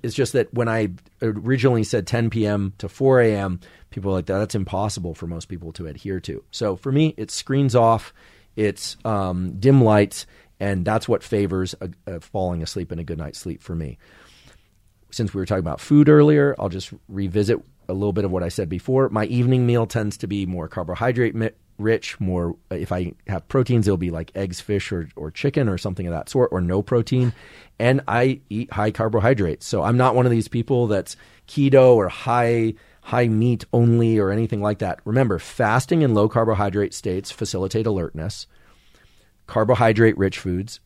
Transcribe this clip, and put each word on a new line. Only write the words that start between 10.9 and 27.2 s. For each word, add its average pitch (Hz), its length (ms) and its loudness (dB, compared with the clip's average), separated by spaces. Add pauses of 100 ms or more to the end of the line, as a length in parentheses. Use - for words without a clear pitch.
what 120 160 0
favors 95 580 -2
a, 92 80 -10 (160)
a 90 140 -10
falling 90 420 -4
asleep 82 300 -8
and 85 100 -8
a - 20 -8
good 80 140 -8
night's 76 220 -10
sleep - 240 -12
for 92 100 -10
me. 78 240 -8 (1120)
Since 104 240 -6
we 98 80 -4
were 90 60 -4
talking 95 140 0
about 80 200 -6
food 147 280 6
earlier, 147 500 6
I'll 98 100 -4
just 92 240 -10 (140)
revisit 98 520 0 (280)
a 92 60 -6
little 98 200 -2
bit 98 120 -2
of 92 60 -2
what 90 120 -2
I 85 60 -4
said 87 200 -6
before. 131 400 0
My 107 160 -2
evening 123 400 2
meal 120 220 2
tends 104 300 -4
to 104 100 -8
be 98 180 -2
more 90 220 -6
carbohydrate 110 680 -2
mi-, 113 160 -2 (260)
rich, 110 420 -2
more, 90 360 -2 (160)
if 87 200 -6
I 90 220 -4 (140)
have 92 200 -6
proteins, 120 400 2
it'll 98 100 2
be 90 120 -4
like 82 240 -8
eggs, 95 260 -6
fish, - 320 -4
or, 85 240 -6
or 76 140 -10
chicken 135 400 -2
or 90 80 -2
something 90 300 -6
of 85 60 -4
that - 160 -8
sort, 127 220 2
or 90 100 -2
no 90 200 0
protein. 123 500 0 (460)